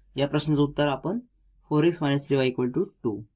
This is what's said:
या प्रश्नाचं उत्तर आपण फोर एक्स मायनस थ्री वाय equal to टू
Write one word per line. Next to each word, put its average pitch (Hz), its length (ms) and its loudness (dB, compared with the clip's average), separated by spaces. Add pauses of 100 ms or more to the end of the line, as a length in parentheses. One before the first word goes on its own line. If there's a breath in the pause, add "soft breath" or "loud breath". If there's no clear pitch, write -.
(160)
या 139 120 0
प्रश्नाचं 147 340 0
उत्तर 147 260 0
आपण 156 300 -4 (520)
फोर 151 140 2
एक्स 170 180 2
मायनस 143 240 0
थ्री 139 100 0
वाय 131 140 2
equal 127 260 -2
to 180 80 0 (180)
टू 107 140 -2 (200)